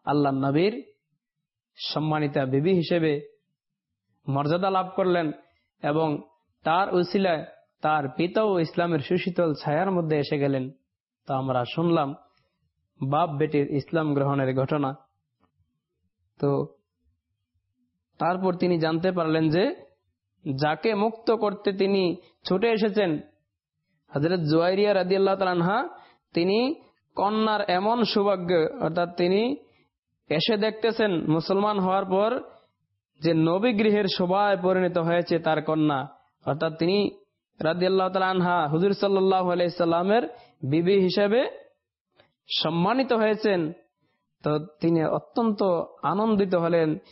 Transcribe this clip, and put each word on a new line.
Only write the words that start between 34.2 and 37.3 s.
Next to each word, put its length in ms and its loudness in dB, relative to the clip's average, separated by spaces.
পরিণত 360 0
হয়েছে 400 0
তার 240 0
কন্যা, 440 0
অর্থাৎ 320 -2
তিনি 320 0